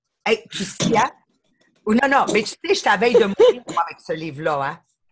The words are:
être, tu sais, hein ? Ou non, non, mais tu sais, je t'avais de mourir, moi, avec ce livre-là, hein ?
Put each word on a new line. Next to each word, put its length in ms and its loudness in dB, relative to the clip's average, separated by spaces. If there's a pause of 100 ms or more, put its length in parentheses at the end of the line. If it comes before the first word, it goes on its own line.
(280)
être, 220 -2
tu 140 -8
sais, 320 -4
hein ? 160 2 (760)
Ou 80 2
non, 120 2
non, 240 2
mais 120 0
tu 60 -8
sais, 260 -2
je 80 -6
t'avais 300 2
de 120 6
mourir, 420 2
moi, 200 -2
avec 120 -18
ce 140 -10
livre-là, 500 -4
hein ? 200 -8 (280)